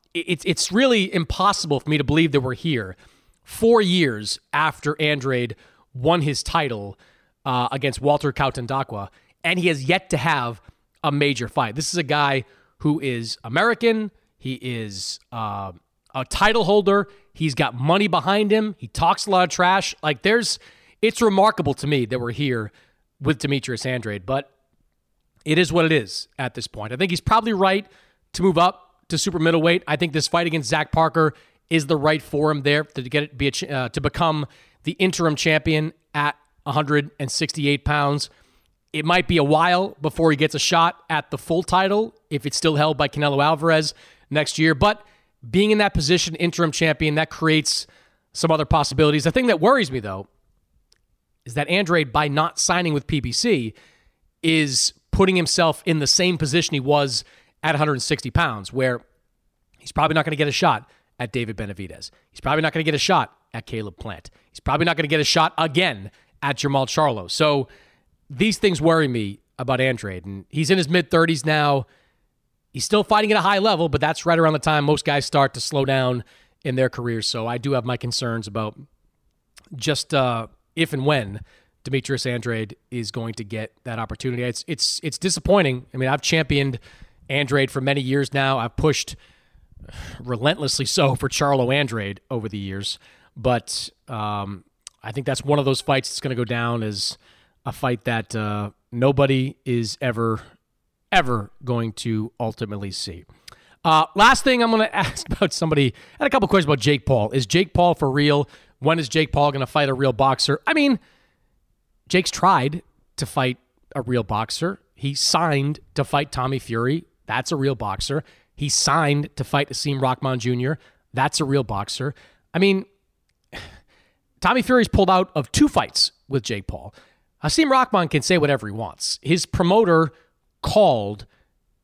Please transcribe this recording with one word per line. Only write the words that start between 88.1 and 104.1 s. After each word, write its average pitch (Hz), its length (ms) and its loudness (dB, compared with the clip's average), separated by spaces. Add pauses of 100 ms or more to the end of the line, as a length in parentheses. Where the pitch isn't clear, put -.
now. 135 260 0
I've 113 180 -6
pushed - 400 -2 (1000)
relentlessly 131 680 -2
so 139 280 2
for 131 140 -4
Charlo 135 460 2
Andrade 110 460 -2 (100)
over 113 180 -6
the 104 100 -8
years, 98 400 -8 (380)
but, - 540 -2 (180)
um, 104 560 -6 (380)
I 113 80 -12
think 117 160 -8
that's 135 180 -4
one 147 140 2
of 139 60 0
those 131 160 0
fights 135 280 0
that's - 120 -8
gonna 131 160 -4
go 120 80 -2
down 117 400 -2
as 104 340 -6 (480)
a 123 60 -8
fight 123 320 -4
that, 113 320 -4
uh, 104 340 -4 (220)
nobody 135 720 2
is 117 360 -2
ever, 113 400 -2 (720)
ever 123 400 0 (140)
going 117 280 -2
to 113 460 -4
ultimately 104 540 -6
see. 87 320 -12 (600)
Uh, 160 300 6